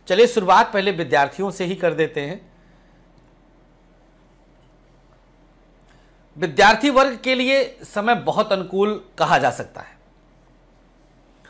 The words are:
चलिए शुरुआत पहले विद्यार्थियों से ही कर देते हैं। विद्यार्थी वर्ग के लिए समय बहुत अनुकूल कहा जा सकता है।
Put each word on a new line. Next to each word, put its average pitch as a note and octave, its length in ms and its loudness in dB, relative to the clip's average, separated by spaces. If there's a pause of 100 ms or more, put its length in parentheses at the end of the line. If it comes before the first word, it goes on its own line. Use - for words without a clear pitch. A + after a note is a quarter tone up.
चलिए G#3 180 6
शुरुआत G3 460 2
पहले G3 200 0
विद्यार्थियों D3+ 580 -2
से F#3 140 -8
ही F3+ 100 -6
कर F3 200 -2
देते D3+ 260 -4
हैं। D#3 200 -10 (4000)
विद्यार्थी G3 540 2
वर्ग C4 300 2
के C4 140 -2
लिए C4 280 0 (220)
समय G#3 300 -2
बहुत F#3+ 380 -2
अनुकूल F#3+ 680 -4
कहा D#3 200 2
जा B2+ 120 2
सकता - 300 -14
है। - 180 -20 (1500)